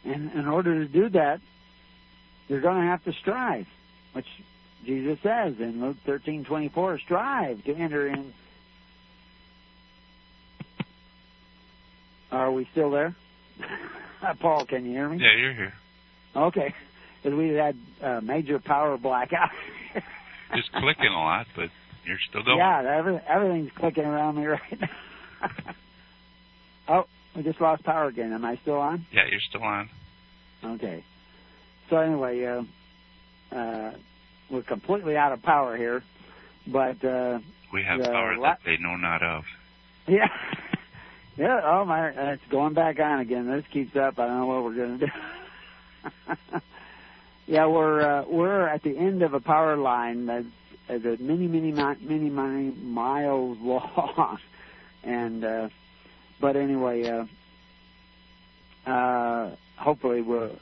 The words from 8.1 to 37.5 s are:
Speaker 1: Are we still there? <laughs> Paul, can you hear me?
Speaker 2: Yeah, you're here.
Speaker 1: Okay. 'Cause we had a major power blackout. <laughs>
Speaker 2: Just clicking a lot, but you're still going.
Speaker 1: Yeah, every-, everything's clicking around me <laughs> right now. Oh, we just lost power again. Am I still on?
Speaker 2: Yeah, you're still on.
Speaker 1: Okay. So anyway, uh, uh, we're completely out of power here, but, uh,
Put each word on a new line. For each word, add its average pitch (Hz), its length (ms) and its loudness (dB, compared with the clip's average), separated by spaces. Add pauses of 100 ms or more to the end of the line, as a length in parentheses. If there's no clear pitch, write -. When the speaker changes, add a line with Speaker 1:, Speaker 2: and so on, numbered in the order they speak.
Speaker 1:
Are 131 200 2
we 127 200 -2
still 147 200 2
there? 151 240 0 (440)
<laughs> - 800 -8
Paul, 151 260 4
can 127 200 -4
you 123 60 -4
hear 139 180 -2
me? 165 80 -4
Speaker 2:
Yeah, 113 200 8
you're 127 160 0
here. 95 200 -6 (600)
Speaker 1:
Okay. 147 380 2 (500)
'Cause 143 100 0
we 160 160 2
had 147 260 2 (260)
a 123 200 -2
major 139 380 -2
power 143 380 2
blackout. 127 520 0 (440)
<laughs> - 600 -12
Speaker 2:
Just - 160 -4
clicking 139 360 2
a 92 120 0
lot, 82 360 0
but 85 140 -6 (360)
you're - 140 -6 (100)
still 107 140 -6
going. 127 160 4
Speaker 1:
Yeah, 175 280 6
every-, 165 400 2
everything's 170 480 2
clicking 156 300 0
around 151 300 0
me 147 100 -2
<laughs> - 0 -
right - 340 -2
now. 175 100 -2 (2000)
Oh, 175 160 6 (320)
we 160 80 -6
just 160 160 -2
lost 160 240 4
power 156 220 2
again. 117 260 -4
Am 113 140 -4
I 120 160 -4
still 147 160 0
on? 165 340 -2
Speaker 2:
Yeah, 95 180 4
you're 98 200 -2
still 113 140 -8
on. 104 260 -2 (760)
Speaker 1:
Okay. 110 400 -8 (840)
So 165 80 4
anyway, 135 480 0
uh, - 1120 -10
uh, 113 360 -6 (580)
we're 127 140 -4
completely 156 540 -2
out 143 160 4
of 117 100 -6
power 139 320 2
here, 120 280 -2 (640)
but, 131 380 0
uh, 127 360 0 (340)